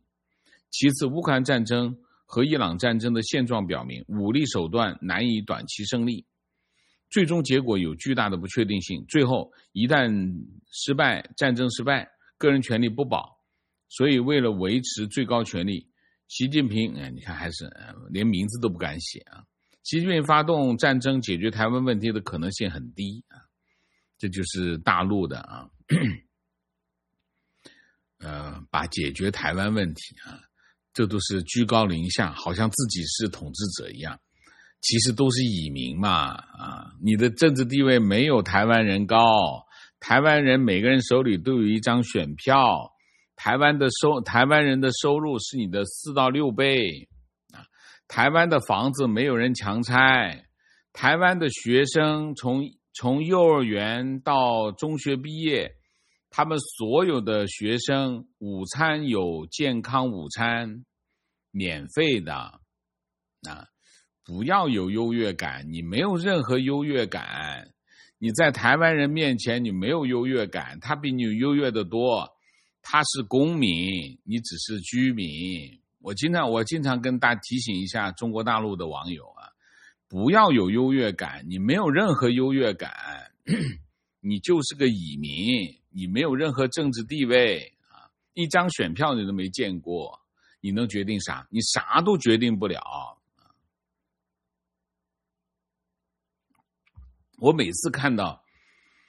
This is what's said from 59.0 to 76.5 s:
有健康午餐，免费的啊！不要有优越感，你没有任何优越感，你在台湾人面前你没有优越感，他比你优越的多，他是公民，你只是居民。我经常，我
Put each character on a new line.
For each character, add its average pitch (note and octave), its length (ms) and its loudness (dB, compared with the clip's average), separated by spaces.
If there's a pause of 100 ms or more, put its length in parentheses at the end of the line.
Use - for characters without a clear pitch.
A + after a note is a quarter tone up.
有 F2 400 -2
健 C3 340 -4
康 C3 280 -2
午 F2 200 -8
餐， A#2 560 -4 (680)
免 E2 380 -6
费 D3 320 0
的 D2+ 120 -8
啊！ - 1300 -18 (560)
不 F#2 220 -8
要 F3+ 240 2
有 F#2+ 200 0
优 A#2 220 -2
越 A2 220 0
感， C#2+ 380 -8
你 E2 100 -8
没 E2+ 160 -6
有 F#3 180 0
任 E3+ 280 0
何 B2+ 160 0
优 C#3 240 -2
越 C3+ 220 -2
感， C#2+ 680 -10 (440)
你 A2+ 140 -2
在 D3+ 200 4
台 B2 260 4
湾 E3 180 4
人 C#3+ 140 2
面 D3 280 0
前 A#2+ 260 -2
你 A2+ 60 -2
没 F#2+ 200 -2
有 D#3 160 0
优 B2 200 -2
越 B2+ 220 -2
感， C#2+ 320 -10
他 D3 160 -6
比 C#3+ 160 -6
你 B2 120 -2 (140)
优 C#3 160 2
越 C#3+ 180 0
的 A2 120 -2
多， A2 460 -2 (520)
他 D3+ 220 2
是 C3+ 200 -4
公 C#3+ 340 0
民， F2+ 680 -2
你 A2+ 160 -6
只 F2+ 180 -12
是 G#2+ 220 -8
居 B2+ 320 -2
民。 F2 720 -8 (180)
我 G2+ 140 -10
经 C#3+ 180 -2
常， D#3+ 180 0
我 A2+ 140 0